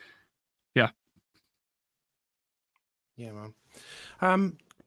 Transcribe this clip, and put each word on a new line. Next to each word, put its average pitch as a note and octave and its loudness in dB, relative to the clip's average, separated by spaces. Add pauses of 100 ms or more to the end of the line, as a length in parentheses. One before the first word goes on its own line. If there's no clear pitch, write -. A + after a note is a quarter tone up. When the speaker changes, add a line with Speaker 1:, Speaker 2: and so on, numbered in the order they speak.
(760)
Speaker 1:
yeah. A#2 4 (2250)
Speaker 2:
Yeah, A#2 -16
man. G#2+ -16 (640)
Um, F#3 2 (280)